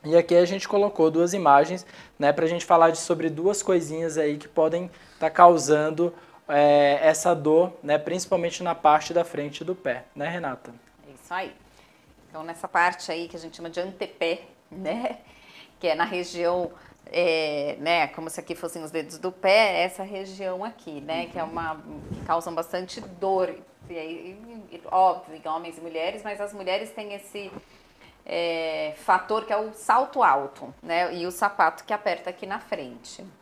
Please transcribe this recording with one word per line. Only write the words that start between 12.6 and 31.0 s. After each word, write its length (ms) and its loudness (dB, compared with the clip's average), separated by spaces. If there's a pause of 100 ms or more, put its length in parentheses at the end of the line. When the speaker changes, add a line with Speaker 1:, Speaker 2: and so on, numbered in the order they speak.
Speaker 2:
parte 440 0
aí 160 -6
que 80 -16
a 40 -12
gente 160 -16
chama 140 -12
de 100 -8
antepé, 640 -4 (300)
né, 480 -6 (600)
que 80 -4
é 60 2
na 100 0
região, 680 -2 (400)
é, 680 0
né, 280 2
como 220 -10
se 100 -10
aqui 160 -10
fossem 280 -10
os 60 -12
dedos 300 -8
do 120 -6
pé, 520 4
essa 180 -6
região 600 -10
aqui, 380 -12
né, 260 -6
que 100 -12
é 60 -4
Speaker 1:
Uhum. 80 -8
Speaker 2:
uma, 280 -6 (320)
que 140 -10
causam 300 -2
bastante 460 -6
dor, 520 -2 (340)
e 120 -12
aí, 720 -14
e, 100 -18 (100)
óbvio, 440 2
em 120 -14
homens 300 -8
e 40 -16
mulheres, 420 -6
mas 180 -10
as 120 -8
mulheres 380 -6
têm 220 -12
esse, 380 -14 (720)
é, 720 -4
fator 480 0
que 60 -6
é 60 0
o 160 -6
salto 500 0
alto, 580 0
né, 320 -2